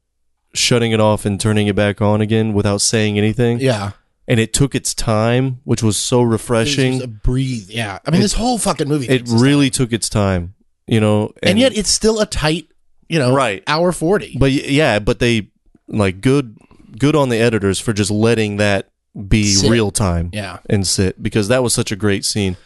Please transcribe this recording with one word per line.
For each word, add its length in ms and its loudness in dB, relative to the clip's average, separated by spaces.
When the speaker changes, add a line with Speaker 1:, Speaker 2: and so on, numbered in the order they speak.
Speaker 1:
shutting 380 0
it 80 2
off 260 2
and 140 -2
turning 260 2
it 100 2
back 240 0
on 200 2
again 320 0
without 280 0
saying 380 0
anything. 420 0
Speaker 2:
Yeah. 300 -2
Speaker 1:
And 140 2
it 120 -2
took 220 0
its 200 -6
time, 680 0
which 180 -2
was 140 2
so 260 0
refreshing. 600 0
Speaker 2:
It 120 0
was 40 -4
just 40 -8
a 40 -10
breathe, 600 -4
yeah. 360 -8
I 40 -4
mean, 100 4
Speaker 1:
It, 40 4
Speaker 2:
this 100 -2
whole 240 0
fucking 300 -2
movie 180 -2
Speaker 1:
it 120 2
Speaker 2:
takes 140 -6
its 100 4
Speaker 1:
really 280 4
Speaker 2:
time. 60 -4
Speaker 1:
took 160 -2
its 160 -2
time, 460 -2
you 140 2
know? 320 0
Speaker 2:
And 80 2
Speaker 1:
And 80 2
Speaker 2:
yet 180 2
it's 140 -2
still 300 0
a 60 0
tight, 400 -4
you 100 -2
know, 160 2
Speaker 1:
Right. 320 0
Speaker 2:
hour 260 0
forty. 460 -2
Speaker 1:
But 120 4
y-, 160 0
yeah, 320 2
but 200 -2
they, 300 0
like, 340 -2
good, 360 0
good 160 2
on 140 2
the 100 0
editors 400 2
for 140 -4
just 180 -2
letting 460 0
that 320 0
be 260 2
Speaker 2:
Sit. 160 2
Speaker 1:
real 200 2
time 420 -2
Speaker 2:
Yeah. 260 -10
Speaker 1:
and 180 0
sit, 360 -2
because 260 -2
that 140 2
was 120 -2
such 180 -4
a 40 -6
great 280 -2
scene 420 -2